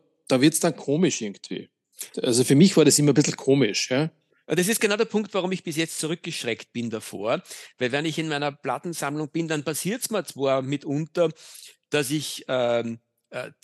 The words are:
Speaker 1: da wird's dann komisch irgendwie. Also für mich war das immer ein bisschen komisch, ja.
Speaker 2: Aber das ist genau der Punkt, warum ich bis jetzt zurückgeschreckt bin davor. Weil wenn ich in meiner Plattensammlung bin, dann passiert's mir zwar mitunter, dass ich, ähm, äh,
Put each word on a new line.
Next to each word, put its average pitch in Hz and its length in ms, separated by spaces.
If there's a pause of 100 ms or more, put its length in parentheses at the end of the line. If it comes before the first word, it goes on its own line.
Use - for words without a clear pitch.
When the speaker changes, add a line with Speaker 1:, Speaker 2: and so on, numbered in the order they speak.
(300)
Speaker 1:
da 131 100
wird's 151 220
dann 165 140
komisch 147 460
irgendwie. - 480 (520)
Also 123 240
für 139 100
mich 180 220
war 156 80
das 139 120
immer 147 140
ein 123 40
bisschen 139 200
komisch, 135 560
ja. 147 180 (380)
Speaker 2:
Aber 156 80
das 180 140
ist 226 100
genau 208 160
der 220 100
Punkt, 208 280
warum 185 180
ich 190 120
bis 160 120
jetzt 160 240
zurückgeschreckt 156 720
bin 117 180
davor. 107 540 (340)
Weil 123 140
wenn 143 140
ich 156 140
in 160 100
meiner 147 240
Plattensammlung 147 760
bin, 165 200
dann 151 160
passiert's 175 440
mir 202 140
zwar 135 380
mitunter, 147 680 (600)
dass 147 220
ich, - 360
ähm, 117 520 (320)
äh, - 200 (120)